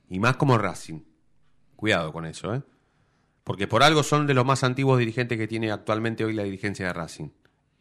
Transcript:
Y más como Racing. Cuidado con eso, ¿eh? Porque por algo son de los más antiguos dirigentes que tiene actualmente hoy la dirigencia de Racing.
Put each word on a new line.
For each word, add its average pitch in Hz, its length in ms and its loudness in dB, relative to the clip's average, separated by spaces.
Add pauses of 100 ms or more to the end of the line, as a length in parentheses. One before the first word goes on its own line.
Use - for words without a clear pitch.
Y 92 120 -6
más 120 160 2
como 131 220 4
Racing. 82 420 -6 (760)
Cuidado 87 360 0
con 82 140 -8
eso, 85 280 -6
¿eh? 139 80 -6 (840)
Porque 92 220 -4
por 107 160 4
algo 151 200 6
son 147 240 2
de 139 80 2
los 123 120 4
más 135 160 2
antiguos 131 360 2
dirigentes 117 380 -2
que 110 120 -4
tiene 113 240 -2
actualmente 110 520 -2
hoy 110 80 -2
la 104 120 -4
dirigencia 95 420 -6
de 90 60 -2
Racing. 80 360 -10 (520)